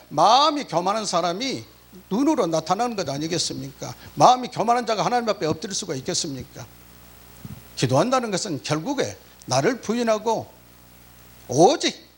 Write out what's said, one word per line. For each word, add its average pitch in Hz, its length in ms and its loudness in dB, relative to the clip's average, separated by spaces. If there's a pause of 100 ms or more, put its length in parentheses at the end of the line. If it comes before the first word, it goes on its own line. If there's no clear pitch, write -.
마음이 254 560 4
교만한 190 420 -2
사람이 180 580 -4 (460)
눈으로 254 340 2
나타나는 185 500 0
것 175 140 -6
아니겠습니까? 139 840 -6 (180)
마음이 240 360 6
교만한 233 360 0
자가 202 180 -2
하나님 233 240 0
앞에 185 200 -2
엎드릴 196 260 -4
수가 175 220 -6
있겠습니까? 135 720 -8 (1080)
기도한다는 226 540 2
것은 175 320 -6
결국에 156 560 -4 (300)
나를 151 340 0
부인하고 220 720 -2 (960)
오직 190 600 4 (100)